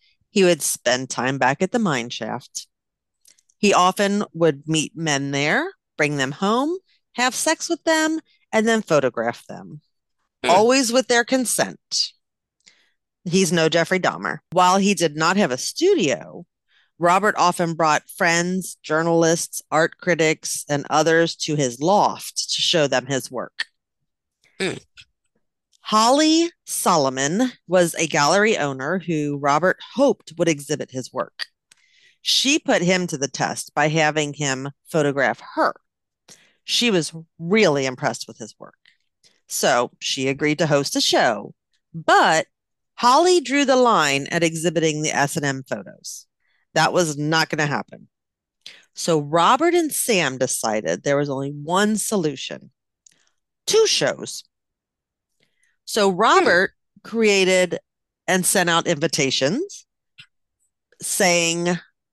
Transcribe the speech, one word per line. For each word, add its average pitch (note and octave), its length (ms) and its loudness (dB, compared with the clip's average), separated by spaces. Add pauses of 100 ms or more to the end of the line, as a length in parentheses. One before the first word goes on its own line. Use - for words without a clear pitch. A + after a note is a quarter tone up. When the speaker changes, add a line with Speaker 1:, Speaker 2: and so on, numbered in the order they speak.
(300)
Speaker 1:
he G3+ 140 2
would F3 180 4
spend B2+ 480 -2
time C3 300 -2
back C3 240 0
at F#3 80 -2
the B3 80 -2
mine C3+ 300 -2
shaft. - 580 -10 (880)
He G3+ 160 2
often G3 600 2
would D3+ 340 0
meet D#3 280 -4
men C#3 360 -2
there, E3+ 400 -2 (260)
bring D3 200 -2
them C3+ 160 -2
home, B3+ 440 -2 (360)
have B3 200 -2
sex - 360 -2
with E4+ 140 -6
them, D#4+ 360 0 (320)
and A3 160 2
then A3+ 160 2
photograph B2 640 -2
them, G2 340 -16 (600)
Speaker 2:
Hmm. C#3+ 80 2
Speaker 1:
always A#3 400 4
with B3+ 160 2
their A#3+ 160 2
consent. - 880 -4 (1120)
He's F3+ 260 2
no E3 180 4
Jeffrey E3 300 0
Dahmer. G2+ 400 -4 (120)
While F3+ 260 4
he G3+ 160 2
did D#3 220 -2
not D#3+ 220 0
have F3+ 140 2
a B2 60 -4
studio, F3 880 -2 (540)
Robert F#3+ 380 2
often E3+ 360 2
brought D#3 360 0
friends, F3 720 -2
journalists, E3 800 0 (100)
art D#3+ 260 0
critics, D#3+ 720 -2
and C#3+ 200 -2
others D#3+ 480 2
to - 180 -4
his B2+ 240 -2
loft D3 760 -2
to - 80 -4
show D3+ 260 0
them B2+ 180 -2
his C3 260 -6
work. - 340 -10 (960)
Speaker 2:
Mm. F#3+ 240 -6 (1000)
Speaker 1:
Holly D#4 680 2 (160)
Solomon D#3 840 0 (160)
was F3 280 2
a E3 120 -2
gallery E3 500 2
owner C#3 420 -4
who D3+ 380 -4
Robert D3 400 0 (180)
hoped B3+ 420 0
would F3+ 100 0
exhibit C#3+ 440 -4
his B2+ 200 -10
work. - 340 -8 (760)
She - 360 0
put G#3 240 0
him F3+ 260 0
to D#3 100 -6
the C3+ 100 -4
test - 460 -6
by D3+ 160 0
having D3+ 440 0
him C#3 360 -4 (200)
photograph C#3 520 0 (140)
her. - 180 0 (880)
She - 260 0
was E3+ 240 0 (240)
really E3 480 2
impressed B2+ 420 -6
with A2+ 100 -18
his A2 200 -18
work. - 180 -20 (720)
So B2 520 0
she C3 300 -4
agreed D3 300 -2
to E3+ 80 0
host C#3+ 280 0
a C#4 60 0
show, C3 520 0 (400)
but F3 540 2 (480)
Holly E4 460 4
drew C4+ 240 0
the C4 100 2
line D#3+ 560 2
at E3 120 0
exhibiting D#3+ 580 0
the D3+ 100 -2
S C#3 240 -2
and D3+ 100 -4
M C3+ 220 -4
photos. - 600 -12 (480)
That D#3 180 2
was D#3+ 240 0
not D#3 320 0
gonna D3+ 160 -2
happen. - 420 -8 (840)
So E3 260 0
Robert E3+ 540 2
and E4+ 180 0
Sam D#3 460 0
decided G#2+ 680 -2
there C#3+ 140 0
was C#3+ 120 -2
only C#3 200 -6
one F3+ 480 0
solution. D#3 720 -6 (960)
Two A4 180 4
shows. B2+ 600 -4 (1400)
So G3+ 240 2
Speaker 2:
Hmm. F3+ 80 0
Speaker 1:
Robert A3+ 540 4 (320)
created F#3+ 760 2 (480)
and F#3 180 0
sent F3 240 2
out E3 180 2
invitations D#3 1000 -2 (1160)
saying, F3 760 0 (360)